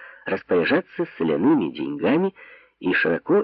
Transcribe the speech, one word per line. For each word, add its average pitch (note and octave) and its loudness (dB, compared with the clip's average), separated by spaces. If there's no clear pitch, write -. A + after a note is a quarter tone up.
распоряжаться - -2
соляными C3 2
деньгами D3 -2
и F3+ -2
широко - 0